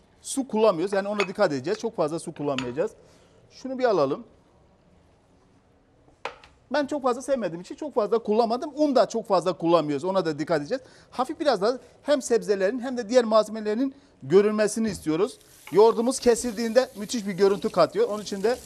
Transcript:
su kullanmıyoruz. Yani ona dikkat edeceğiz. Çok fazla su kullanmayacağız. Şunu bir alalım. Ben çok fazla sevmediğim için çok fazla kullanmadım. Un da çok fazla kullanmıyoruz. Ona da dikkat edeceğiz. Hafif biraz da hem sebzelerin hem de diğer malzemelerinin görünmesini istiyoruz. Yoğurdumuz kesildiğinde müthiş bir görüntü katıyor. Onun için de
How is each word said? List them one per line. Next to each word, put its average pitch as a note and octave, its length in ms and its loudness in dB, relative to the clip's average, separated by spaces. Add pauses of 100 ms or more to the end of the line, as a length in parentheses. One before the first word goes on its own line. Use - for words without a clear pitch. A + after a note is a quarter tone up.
(220)
su - 260 -6
kullanmıyoruz. G#3 460 2
Yani G3 140 -2
ona G#3 120 -4
dikkat F#3+ 320 0
edeceğiz. C#3+ 280 -4
Çok A3+ 160 -6
fazla D#3+ 240 -2
su D#3+ 140 -12
kullanmayacağız. C#3 580 -4 (600)
Şunu B3+ 280 -12
bir B3+ 40 0
alalım. F#3 400 0 (2500)
Ben C#4+ 140 2
çok C#4+ 160 -4
fazla B3+ 180 0
sevmediğim G#3 400 -4
için C#4 140 -14
çok D4 200 -10
fazla G#3+ 240 2
kullanmadım. A#3 560 0
Un D4 200 2
da - 140 6
çok A3+ 180 -6
fazla F3+ 260 2
kullanmıyoruz. D#3 500 2
Ona F#3 220 0
da D3+ 140 -4
dikkat D#3 220 0
edeceğiz. G#3+ 220 -6 (280)
Hafif C4 280 -6
biraz C4+ 220 2
da B3 180 0 (240)
hem C#4+ 180 0
sebzelerin G3+ 580 0
hem B3 180 -6
de A#3 120 -8
diğer B3 140 4
malzemelerinin A3 720 0 (280)
görünmesini G#3 680 2
istiyoruz. F3 500 -4 (320)
Yoğurdumuz A3+ 480 4
kesildiğinde A#3 760 0
müthiş G3+ 320 -6
bir G3+ 60 -4
görüntü G3 360 2
katıyor. F3+ 400 2
Onun G#3 140 -6
için G3 200 -8
de A#3+ 220 0